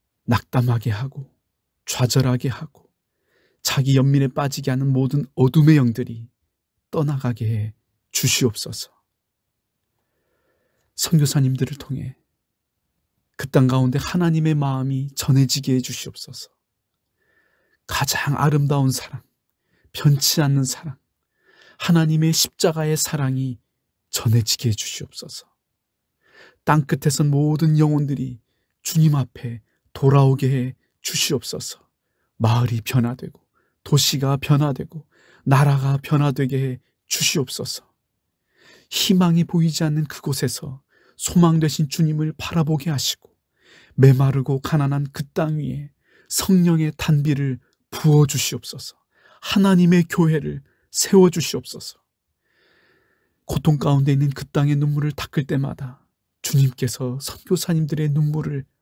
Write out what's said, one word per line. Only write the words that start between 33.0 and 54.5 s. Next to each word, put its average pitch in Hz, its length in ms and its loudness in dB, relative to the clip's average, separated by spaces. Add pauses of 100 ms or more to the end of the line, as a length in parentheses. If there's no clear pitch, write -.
도시가 139 540 0
변화되고 147 720 -2 (380)
나라가 139 560 4
변화되게 139 580 0
해 131 200 -6 (280)
주시옵소서. - 800 -4 (1000)
희망이 175 540 2
보이지 165 400 0
않는 151 220 0
그곳에서 139 760 -6 (340)
소망 165 440 4
되신 151 300 0
주님을 156 480 -2
바라보게 160 520 -2
하시고, - 420 -6 (640)
메마르고 135 640 4
가난한 143 520 -2
그 151 100 -8 (100)
땅 156 240 -2
위에 143 340 -8 (380)
성령의 170 680 2
단비를 143 640 0 (320)
부어 151 340 4
주시옵소서. - 720 -6 (460)
하나님의 180 680 4
교회를 151 520 0 (280)
세워 185 400 4
주시옵소서. - 720 -8 (1500)
고통 - 320 0
가운데 143 340 2
있는 139 180 2
그 - 160 -10
땅의 147 320 0